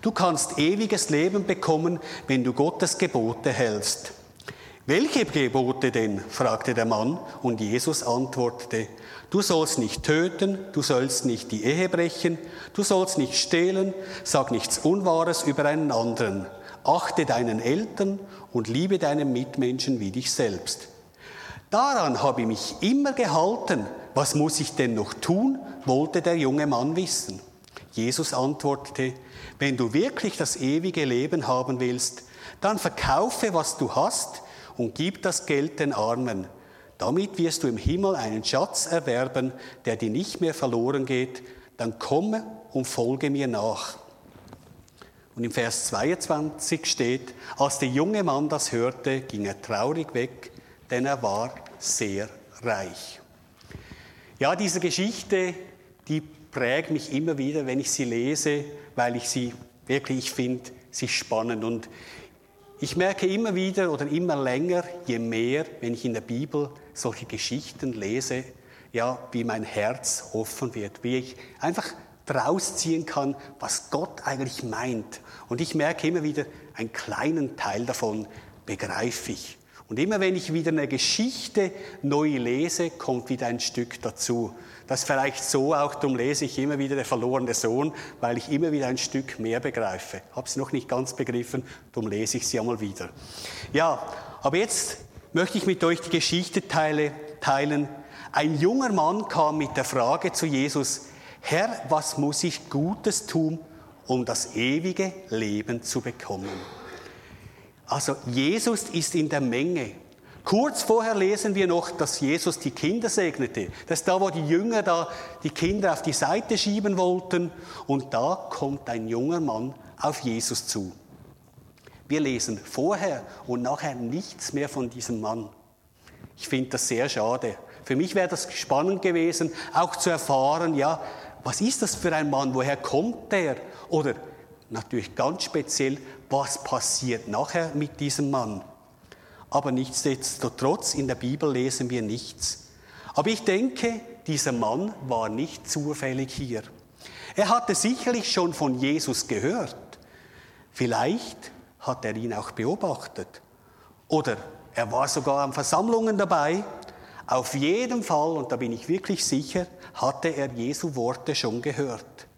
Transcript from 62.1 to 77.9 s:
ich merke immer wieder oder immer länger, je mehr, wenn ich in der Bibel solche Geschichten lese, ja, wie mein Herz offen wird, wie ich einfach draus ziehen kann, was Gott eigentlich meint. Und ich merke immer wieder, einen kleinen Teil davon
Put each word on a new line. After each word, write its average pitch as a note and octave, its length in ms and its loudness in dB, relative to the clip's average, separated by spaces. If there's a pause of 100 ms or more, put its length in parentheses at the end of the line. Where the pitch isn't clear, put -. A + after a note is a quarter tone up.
ich C#3+ 160 -4
merke F#3 300 2
immer G3+ 280 2
wieder F#3 380 2
oder C#3+ 140 -2
immer D#3+ 300 2
länger, D3 480 2 (200)
je A#2 140 0
mehr, A#2 480 0 (140)
wenn A#2 120 -2
ich A#2 140 -4
in A#2 80 0
der A2 80 -4
Bibel C#3 480 -2 (240)
solche - 320 -4
Geschichten C3 640 -4
lese, A#2+ 520 -2 (480)
ja, A#2+ 260 0 (140)
wie A#2 120 0
mein A2 200 -2
Herz - 680 -2
offen A2+ 420 -4
wird, G2+ 280 -8
wie B2 160 0
ich B2+ 180 -8 (240)
einfach E3+ 240 -2 (400)
draus D#3 520 0
ziehen D#3+ 280 0
kann, C#3 320 -2 (240)
was - 300 -4
Gott D3+ 340 -2
eigentlich C3+ 380 -4
meint. A2+ 580 -4 (300)
Und C3+ 100 -2
ich D#3+ 140 -2
merke D#3 320 2
immer E3+ 160 2
wieder, D3 240 -2 (280)
einen A2+ 180 -6
kleinen C#3+ 640 -2
Teil G#2 280 -2
davon A2 420 -2 (380)